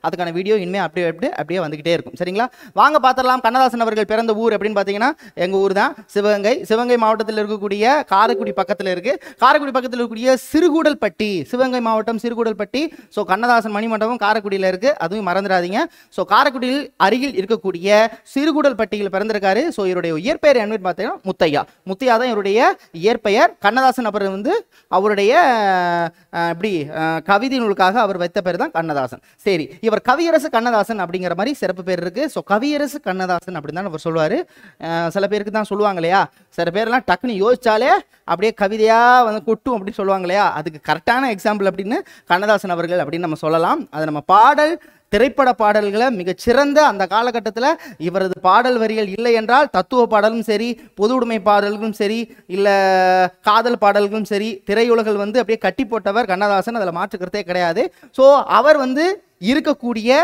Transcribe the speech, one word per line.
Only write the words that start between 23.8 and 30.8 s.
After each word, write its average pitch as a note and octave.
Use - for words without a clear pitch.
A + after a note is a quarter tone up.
அப்புறம் G3+
வந்து B3+
அவருடைய, G3+
அஹ், E3+
எப்படி, E3+
அஹ், D#3+
கவிதை A#3
நூலுக்காக G3+
அவர் G3+
வைத்த F3
பேர் F3
தான் C4
கண்ணதாசன். D3+
சரி, F3
இவர் G#3+
கவியரசு D#4
கண்ணதாசன் A3+